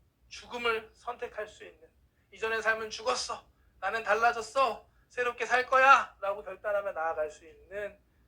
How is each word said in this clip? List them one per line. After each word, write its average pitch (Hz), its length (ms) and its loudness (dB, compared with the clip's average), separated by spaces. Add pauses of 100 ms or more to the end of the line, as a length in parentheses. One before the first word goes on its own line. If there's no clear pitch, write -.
(280)
죽음을 226 640 -4
선택할 233 520 -10
수 - 180 -20
있는, 165 240 -20 (440)
"이전의 220 300 -4
삶은 220 280 -2
죽었어. - 560 -4 (340)
나는 214 220 -4
달라졌어. 226 840 0 (220)
새롭게 240 380 -4
살 247 200 2
거야." 262 540 6
라고 202 220 -4
결단하며 202 500 -4
나아갈 160 380 -4
수 165 160 -20
있는 196 520 -14 (300)